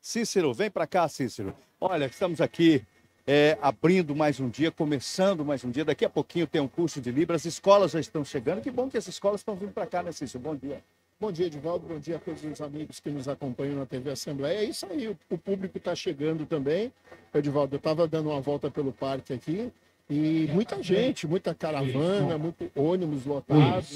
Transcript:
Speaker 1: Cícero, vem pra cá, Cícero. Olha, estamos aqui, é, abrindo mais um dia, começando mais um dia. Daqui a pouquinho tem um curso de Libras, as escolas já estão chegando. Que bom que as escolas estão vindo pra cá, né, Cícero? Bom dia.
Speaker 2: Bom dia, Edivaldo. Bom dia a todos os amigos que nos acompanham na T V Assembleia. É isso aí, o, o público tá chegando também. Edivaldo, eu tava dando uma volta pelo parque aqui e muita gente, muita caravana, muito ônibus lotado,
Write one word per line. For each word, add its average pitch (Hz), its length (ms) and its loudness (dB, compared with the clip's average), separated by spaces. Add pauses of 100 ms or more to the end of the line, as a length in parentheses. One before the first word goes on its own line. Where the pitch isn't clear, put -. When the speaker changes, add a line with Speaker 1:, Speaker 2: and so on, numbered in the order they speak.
Speaker 1:
Cícero, 190 520 0
vem 190 180 -2
pra 170 160 0
cá, 170 200 2
Cícero. 110 460 -6 (260)
Olha, 175 260 0
estamos 165 360 -2
aqui, 160 400 6 (460)
é, 147 340 6
abrindo 156 540 4
mais 147 240 2
um 131 100 -2
dia, 151 220 0
começando 156 760 0
mais 143 180 -2
um 127 60 -4
dia. 139 160 -2
Daqui 156 180 2
a 214 60 2
pouquinho 165 380 0
tem 165 140 0
um 135 60 0
curso 165 320 -2
de 123 120 -4
Libras, 160 300 2
as 165 120 -6
escolas 196 380 6
já 160 80 -2
estão 147 260 -4
chegando. 151 360 -4
Que 262 100 -6
bom 247 180 -2
que 247 80 -4
as 214 100 -4
escolas 196 340 -2
estão 214 140 -6
vindo 190 160 -8
pra 190 140 -4
cá, 175 160 -4
né, 175 100 -6
Cícero? 127 320 -8
Bom 151 120 -6
dia. 131 260 -10 (380)
Speaker 2:
Bom 208 120 -4
dia, 175 160 0
Edivaldo. 165 400 -4
Bom 160 120 -8
dia 160 160 -6
a 151 40 -6
todos 151 240 -10
os 151 180 -8
amigos 147 380 -10
que - 120 -8
nos 139 160 -6
acompanham 139 480 -4
na 139 100 -4
T 127 140 -8
V 131 120 -6
Assembleia. 143 480 -4
É 208 40 2
isso 302 260 -6
aí, 294 180 -4
o, 202 100 -6 (120)
o 185 80 -4
público 190 420 -4
tá 175 140 -2
chegando 156 520 -2
também. 160 460 0 (420)
Edivaldo, 143 420 2
eu 139 40 -2
tava 156 280 2
dando 156 220 -2
uma 143 120 -2
volta 143 300 -2
pelo 139 200 -2
parque 135 420 -4
aqui 180 360 -4 (400)
e 156 440 2
muita 233 280 2
gente, 202 460 2
muita 175 260 0
caravana, 156 840 0
muito 160 380 -4
ônibus 151 500 0
lotado, 139 600 6 (100)